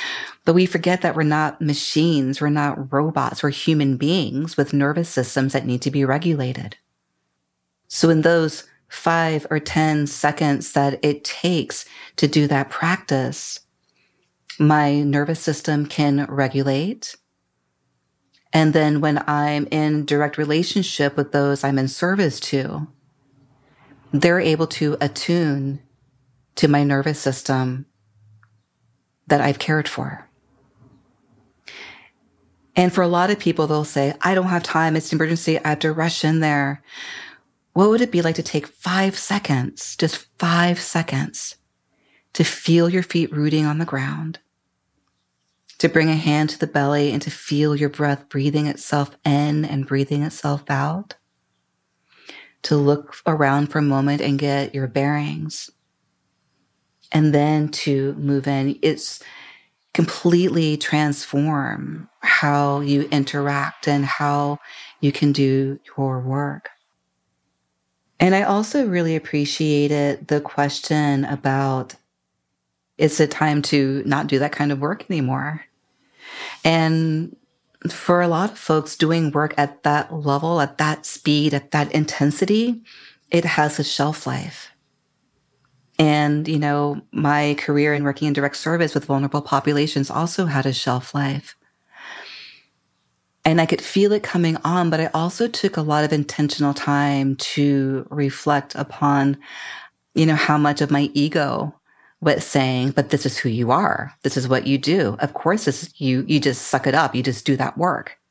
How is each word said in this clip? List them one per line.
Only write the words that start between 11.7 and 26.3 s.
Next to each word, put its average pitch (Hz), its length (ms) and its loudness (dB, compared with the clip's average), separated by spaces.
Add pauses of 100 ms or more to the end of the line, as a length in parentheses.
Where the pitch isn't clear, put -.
to 151 100 4
do 147 200 4
that 139 220 0
practice, - 920 -4 (1000)
my 147 420 4
nervous 143 380 0
system 147 480 -2
can 143 420 0
regulate. 139 880 -2 (1400)
And 156 180 6
then 151 300 4
when 151 260 0
I'm 147 440 0
in 151 340 0
direct 147 320 0
relationship 151 800 0
with 143 140 -2
those 143 320 0
I'm 139 160 2
in 131 80 0
service 175 540 0
to, 143 460 -4 (1300)
they're 175 180 6
able 160 280 2
to 147 340 -2
attune 143 800 -2 (760)